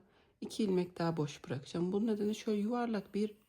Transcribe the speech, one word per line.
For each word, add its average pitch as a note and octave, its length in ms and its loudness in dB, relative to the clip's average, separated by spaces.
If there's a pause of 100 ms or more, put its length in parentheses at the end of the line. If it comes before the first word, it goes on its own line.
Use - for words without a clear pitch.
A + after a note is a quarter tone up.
(420)
iki - 220 -2
ilmek F3+ 360 2
daha E3+ 180 2
boş D3 280 -4
bırakacağım. E3+ 460 -2
Bunun G3+ 160 2
nedeni G#3 280 2
şöyle G#3+ 260 0
yuvarlak A3+ 540 -2
bir G#3+ 180 0 (160)